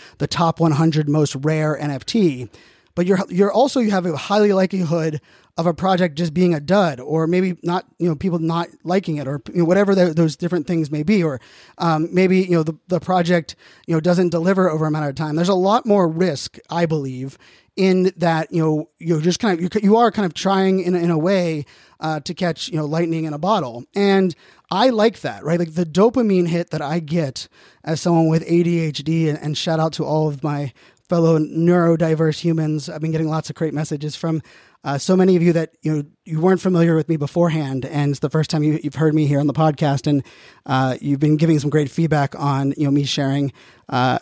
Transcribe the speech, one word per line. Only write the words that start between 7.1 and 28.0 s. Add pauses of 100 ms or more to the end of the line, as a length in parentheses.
maybe
not, (120)
you
know,
people
not (160)
liking
it,
or, (120)
you
know,
whatever
the,
those
different
things
may
be,
or, (380)
um,
maybe,
you
know,
the, (140)
the
project, (300)
you
know,
doesn't
deliver
over
amount
of
time.
There's
a
lot
more
risk, (120)
I
believe, (380)
in
that,
you
know,
you're
just
kind
of,
you're,
you
are
kind
of
trying
in,
in
a
way, (360)
uh,
to
catch,
you
know,
lightning
in
a
bottle.
And (360)
I
like
that,
right?
Like,
the
dopamine
hit
that
I
get (340)
as